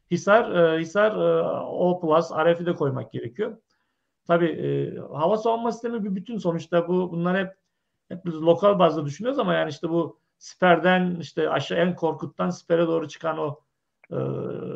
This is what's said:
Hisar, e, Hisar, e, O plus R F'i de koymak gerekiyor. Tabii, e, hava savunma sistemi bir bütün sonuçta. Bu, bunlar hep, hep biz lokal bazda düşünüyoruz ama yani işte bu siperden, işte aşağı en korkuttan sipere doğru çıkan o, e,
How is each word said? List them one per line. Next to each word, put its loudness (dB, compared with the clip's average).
Hisar, 4
e, 0
Hisar, 2
e, 2
O 0
plus 2
R 4
F'i -6
de -2
koymak -4
gerekiyor. -8
Tabii, 2
e, -4
hava 0
savunma -2
sistemi -6
bir -4
bütün -8
sonuçta. -2
Bu, -2
bunlar -2
hep, -4
hep -12
biz -4
lokal 4
bazda 4
düşünüyoruz -4
ama 0
yani 0
işte -8
bu -2
siperden, 2
işte -4
aşağı -2
en 2
korkuttan -4
sipere 0
doğru -2
çıkan -6
o, -4
e, -4